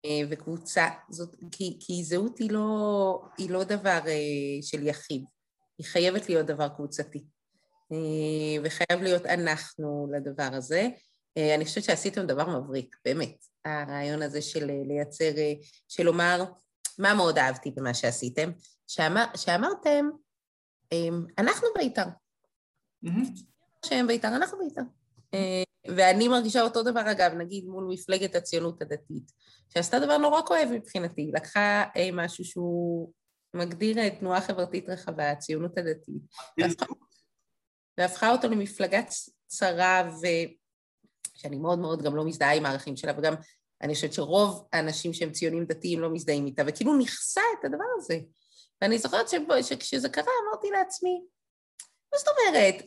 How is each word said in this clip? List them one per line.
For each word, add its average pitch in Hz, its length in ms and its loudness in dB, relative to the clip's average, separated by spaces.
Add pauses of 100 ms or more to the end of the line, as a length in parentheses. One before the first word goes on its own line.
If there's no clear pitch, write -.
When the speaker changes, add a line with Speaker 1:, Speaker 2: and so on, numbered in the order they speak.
Speaker 1:
אה, 151 140 0 (100)
וקבוצה, 165 600 -2 (200)
זאת, 170 260 -12 (160)
כי, 185 280 -6
כי 175 240 -6
זהות 190 340 -2
היא 220 140 -2
לא, 208 680 0 (160)
היא 180 120 -4
לא 185 140 0
דבר, 196 440 2
אה, 147 540 -2
של 147 260 -4
יחיד, 139 380 -4 (520)
היא 160 100 -12
חייבת 180 420 2
להיות 160 160 4
דבר 147 240 0
קבוצתי. 147 540 -8 (720)
אה, 156 720 -2
וחייב 175 380 0
להיות 180 240 2
אנחנו 151 880 -2
לדבר 139 420 -4
הזה. 151 340 0 (500)
אה, 151 180 4
אני 156 100 0
חושבת 208 180 -4
שעשיתם 190 440 0
דבר 147 320 0
מבריק, 135 360 -8 (100)
באמת. 135 400 -2 (200)
הרעיון 147 560 -4
הזה 147 200 -4
של, 147 280 -4
אה, 139 160 -4
לייצר, 147 520 -2
אה, 151 160 0 (340)
של - 160 -4
לומר, 175 400 4 (560)
מה 202 140 6
מאוד 170 240 4
אהבתי 131 340 2
במה 131 220 -4
שעשיתם, 123 580 -2 (360)
שאמר-, 196 500 0
שאמרתם, 294 720 2 (840)
אמ, 170 340 -2 (120)
"אנחנו 427 300 2 (100)
בית"ר." 247 280 0 (960)
Speaker 2:
מהמם. 180 220 0 (600)
Speaker 1:
שהם 247 220 2
בית"ר, 233 200 2
אנחנו 359 300 0
בית"ר. 302 240 -6 (520)
אה, 185 300 0 (320)
ואני 190 320 8
מרגישה 240 340 4
אותו 233 220 2
דבר, 226 280 0
אגב, 185 220 4
נגיד, 180 320 -6
מול 190 240 -8
מפלגת 190 460 -2
הציונות 170 460 -2
הדתית, - 500 -10 (380)
שעשתה 175 300 0
דבר 285 180 4
נורא 294 240 4
כואב 320 300 2
מבחינתי, 160 640 -4
לקחה, 208 500 2 (120)
אה, 185 180 2
משהו 175 320 -4
שהוא 170 640 -2 (420)
מגדיר, 175 460 0
אה, 208 100 2 (100)
תנועה 185 220 0
חברתית 185 480 -4
רחבה, 156 420 -2
הציונות 156 460 -4
הדתית, 156 440 -6 (360)
Speaker 2:
מגדיר 175 220 2
Speaker 1:
והפכה, - 140 -4 (1040)
והפכה 180 340 2
אותו 247 160 4
למפלגה 202 560 0
צ-, - 260 -10 (180)
צרה, 185 640 2 (120)
ו-, 165 320 0 (840)
שאני 139 220 -8
מאוד 175 220 0
מאוד 160 240 -2
גם 147 120 0
לא 156 100 0
מזדהה 151 280 2
עם 151 120 2
הערכים 135 320 -4
שלה, 147 200 -4
וגם 156 160 2 (480)
אני 147 140 -2
חושבת 147 180 -4
שרוב 180 600 2
האנשים 156 400 -2
שהם 160 180 -4
ציונים 165 340 -2
דתיים 165 340 -4
לא 165 100 -2
מזדהים 147 360 0
איתה, 135 220 -2
וכאילו 269 300 2
נכסה - 440 0 (180)
את - 60 -6
הדבר 294 180 -2 (140)
הזה. 165 220 -4 (600)
ואני 220 160 2
זוכרת 240 320 0
שבו-, 302 340 2
שכשזה 269 460 -4
קרה, 466 220 0 (160)
אמרתי 427 220 -4
לעצמי, 370 520 0 (880)
"מה 571 60 2
זאת 587 100 2
אומרת? 370 480 6 (120)